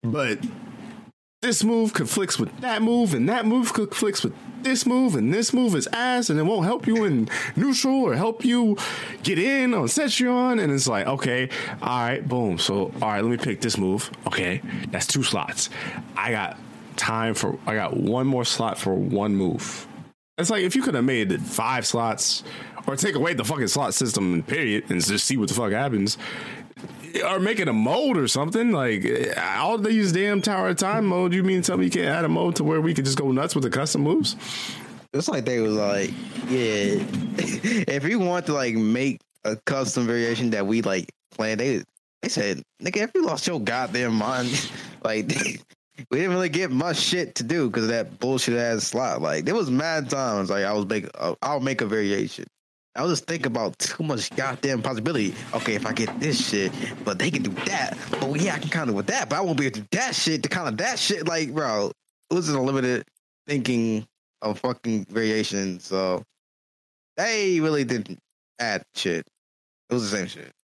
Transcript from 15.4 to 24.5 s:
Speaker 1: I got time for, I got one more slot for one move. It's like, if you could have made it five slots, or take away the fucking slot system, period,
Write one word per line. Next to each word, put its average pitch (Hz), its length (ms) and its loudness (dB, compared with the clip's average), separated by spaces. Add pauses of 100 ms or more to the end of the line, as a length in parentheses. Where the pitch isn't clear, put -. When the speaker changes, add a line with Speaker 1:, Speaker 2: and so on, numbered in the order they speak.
Speaker 1:
I 101 140 -2
got 101 280 -2 (380)
time 113 380 0
for, - 320 -2
I 110 80 -2
got 104 220 0
one 123 300 2
more 127 180 2
slot 113 340 0
for 95 160 0
one 98 400 0
move. - 520 -2 (500)
It's 170 140 -2
like, 208 140 2
if 180 120 0
you 262 60 2
could 240 120 2
have 120 100 4
made 117 280 2
it 80 80 0
five 117 460 0
slots, - 580 0 (420)
or 139 100 -2
take 180 180 2
away 156 200 2
the 120 100 -2
fucking 127 240 0
slot 127 240 0
system, 95 500 2
period, 110 480 0